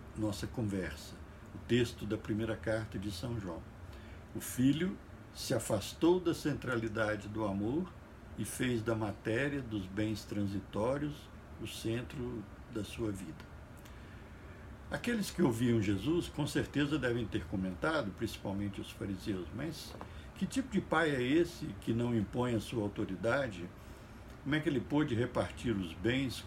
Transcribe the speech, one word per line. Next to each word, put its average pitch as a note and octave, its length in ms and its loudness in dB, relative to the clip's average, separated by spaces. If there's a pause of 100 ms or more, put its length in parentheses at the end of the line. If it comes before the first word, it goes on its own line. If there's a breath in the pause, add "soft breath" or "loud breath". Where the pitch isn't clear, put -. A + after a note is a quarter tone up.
(180)
nossa G#2+ 300 0
conversa, F#2+ 640 -2 (400)
o - 40 -10 (100)
texto A#2 380 4
da G#2 120 0
primeira A2 380 0
carta A2 420 0
de G2+ 140 -2
São A#2 280 -4
João. F2 220 -4 (720 loud breath)
O G2+ 40 -2
filho C#3+ 580 4 (360)
se - 200 -2
afastou E3 640 4
da E3+ 140 2
centralidade A2+ 920 0
do G#2+ 180 0
amor A2 460 2 (440)
e A#2 80 -2
fez A#2+ 380 2
da A2+ 140 2
matéria, B2 640 0
dos G#2+ 240 -2
bens G#2 380 0
transitórios, G#2 880 0 (480)
o A2+ 60 -6
centro A#2+ 760 -4 (300)
da G#2+ 100 -2
sua G#2+ 280 -2
vida. F2 420 -8 (1400 loud breath)
Aqueles A#3 400 0
que - 140 2
ouviam A#2 360 6
Jesus, G#2 500 4
com D3 180 0
certeza, C#3+ 500 2
devem A#2+ 300 2
ter G#2 180 0
comentado, G2 720 0
principalmente G2+ 640 -2
os - 80 -8
fariseus, F#2+ 640 -4
"Mas - 380 -6 (420 loud breath)
que F#3+ 120 0
tipo - 240 -2
de F#3+ 100 4
pai D#3 300 4
é C3 100 2
esse D#3 460 4 (140)
que A#2 120 0
não A#2+ 220 4
impõe A#2+ 400 2
a G#2+ 40 4
sua A2+ 220 0
autoridade? G2 880 0 (760 loud breath)
Como C#3 120 2
é D#3 40 4
que D3+ 80 0
ele C3+ 140 4
pôde C#3+ 340 2
repartir A#2 600 2
os F2+ 180 -2
bens, A#2+ 540 2